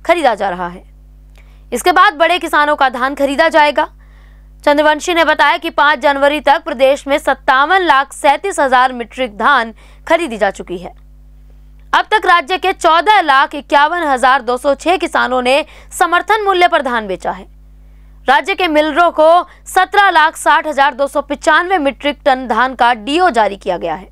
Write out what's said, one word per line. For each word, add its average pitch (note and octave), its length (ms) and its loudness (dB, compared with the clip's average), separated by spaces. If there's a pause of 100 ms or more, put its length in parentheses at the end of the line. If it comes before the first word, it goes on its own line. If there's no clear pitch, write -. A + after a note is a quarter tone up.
खरीदा C#4 300 0
जा G3 140 -4
रहा F3+ 180 -6
है, F3+ 160 -16 (920)
इसके D4 180 0
बाद F#4 220 4
बड़े E4 260 0
किसानों D4+ 360 0
का C4+ 140 0
धान B3+ 260 -6
खरीदा C#4 340 0
जाएगा। D4 400 2 (760)
चंद्रवंशी D4+ 480 0
ने E4 120 2
बताया D4+ 320 2
कि E4 120 -10
पाँच D4+ 300 0
जनवरी C#4+ 400 0
तक D4 240 0
प्रदेश C4+ 440 0
में C#4 100 0
सत्तावन D4 640 0
लाख C#4 320 0
सैंतीस D4+ 460 -2
हजार B3+ 340 2
मीट्रिक A#3+ 440 -8
धान A3+ 360 0 (360)
खरीदी D#4+ 280 -2
जा G3 140 0
चुकी F3+ 260 -12
है। F3 120 -16 (1040)
अब F#4 160 -2
तक G#4+ 140 0
राज्य F4+ 320 0
के F#4 160 -2
चौदह F4 480 2
लाख D4 340 0
इक्यावन D4+ 480 0
हजार C4 380 0
दो A#3+ 160 -4
सौ C#4 180 -2
छह E4+ 220 -2
किसानों B3+ 440 -2
ने C4+ 240 0 (340)
समर्थन F4+ 440 0
मूल्य F4+ 240 2
पर E4+ 140 -2
धान A#3+ 260 -6
बेचा F3+ 240 -6
है। F#3+ 160 -14 (840)
राज्य D4+ 260 2
के F4+ 120 0
मिलरों D#4 440 2
को D#4+ 360 4 (180)
सत्रह F#4+ 440 2
लाख D#4+ 260 2
साठ D#4 320 0
हजार C#4+ 260 0
दो C#4 140 -2
सौ C#4+ 140 -4
पचानवे D#4+ 560 0
मीट्रिक C#4 480 -4
टन C4 220 0
धान A#3+ 280 -2
का A#3+ 180 2
डीओ C#4+ 360 -2
जारी G#3+ 280 -2
किया F3+ 200 -6
गया E3 180 -8
है। D#3+ 160 -16